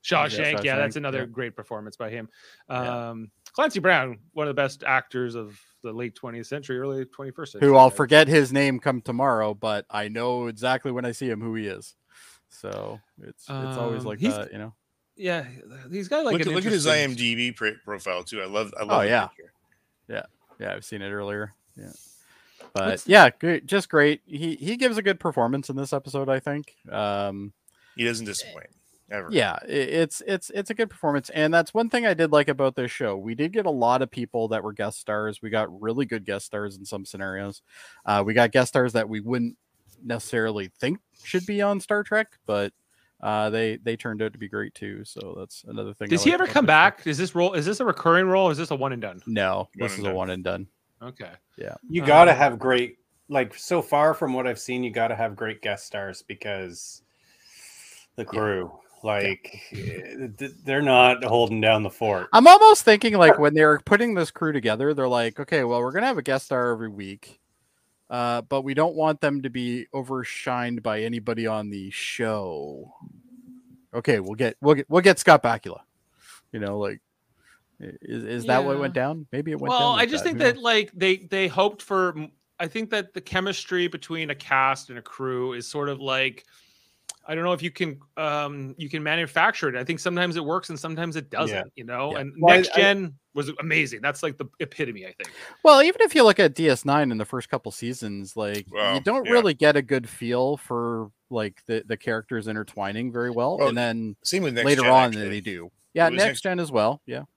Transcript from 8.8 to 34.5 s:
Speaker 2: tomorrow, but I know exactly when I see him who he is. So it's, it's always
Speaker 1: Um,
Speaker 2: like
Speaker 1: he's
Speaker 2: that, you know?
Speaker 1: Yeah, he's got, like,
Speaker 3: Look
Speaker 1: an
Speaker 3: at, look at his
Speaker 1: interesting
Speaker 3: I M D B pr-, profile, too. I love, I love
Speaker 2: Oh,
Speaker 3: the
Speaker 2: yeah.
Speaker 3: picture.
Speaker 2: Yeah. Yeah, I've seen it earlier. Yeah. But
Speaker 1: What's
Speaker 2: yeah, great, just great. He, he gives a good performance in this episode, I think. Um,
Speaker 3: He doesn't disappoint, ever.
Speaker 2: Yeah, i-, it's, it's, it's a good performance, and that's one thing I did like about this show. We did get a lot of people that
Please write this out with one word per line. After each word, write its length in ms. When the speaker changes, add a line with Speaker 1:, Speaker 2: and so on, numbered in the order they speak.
Speaker 2:
tomorrow, 540
but 360
I 180
know 380
exactly 460
when 120
I 80
see 180
him 100
who 140
he 120
is. 280
So 500
it's, 220
it's 40
always 540
Speaker 1:
Um, 40
Speaker 2:
like 120
Speaker 1:
he's 180
Speaker 2:
that, 160
you 60
know? 160
Speaker 1:
Yeah, 300
he's 180
got, 160
like, 100
Speaker 3:
Look 80
Speaker 1:
an 60
Speaker 3:
at, 60
look 120
at 60
his 140
Speaker 1:
interesting 60
Speaker 3:
I 180
M 40
D 200
B 180
pr-, 320
profile, 380
too. 200
I 40
love, 320
I 60
love 160
Speaker 2:
Oh, 20
Speaker 3:
the 60
Speaker 2:
yeah. 200
Speaker 3:
picture. 240
Speaker 2:
Yeah. 140
Yeah, 160
I've 100
seen 180
it 80
earlier. 440
Yeah. 160
But 140
Speaker 1:
What's 220
Speaker 2:
yeah, 220
great, 360
just 220
great. 380
He, 280
he 220
gives 200
a 60
good 160
performance 520
in 60
this 160
episode, 360
I 100
think. 380
Um, 640
Speaker 3:
He 80
doesn't 220
disappoint, 420
ever. 220
Speaker 2:
Yeah, 300
i-, 40
it's, 580
it's, 260
it's 200
a 40
good 140
performance, 420
and 220
that's 220
one 140
thing 180
I 80
did 160
like 180
about 280
this 160
show. 240
We 180
did 180
get 140
a 40
lot 320
of 80
people 380
that 140